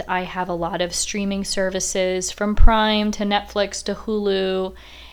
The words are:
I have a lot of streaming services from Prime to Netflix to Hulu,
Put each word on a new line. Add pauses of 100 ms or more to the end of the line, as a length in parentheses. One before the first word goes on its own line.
I
have
a
lot
of
streaming
services
from
Prime
to
Netflix
to
Hulu, (380)